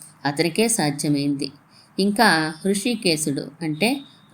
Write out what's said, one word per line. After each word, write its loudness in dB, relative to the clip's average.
అతనికే 2
సాధ్యమైంది. 0
ఇంకా 2
హృషికేశుడు -2
అంటే 0